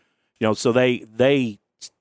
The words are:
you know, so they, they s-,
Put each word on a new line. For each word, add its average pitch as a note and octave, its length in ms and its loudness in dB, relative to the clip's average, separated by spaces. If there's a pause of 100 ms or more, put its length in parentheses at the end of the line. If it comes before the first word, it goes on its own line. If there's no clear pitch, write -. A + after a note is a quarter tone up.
(380)
you A2+ 80 -2
know, A2 60 2
so A#2 200 0
they, B2 260 2
they A#2+ 600 0 (220)
s-, - 100 -14 (100)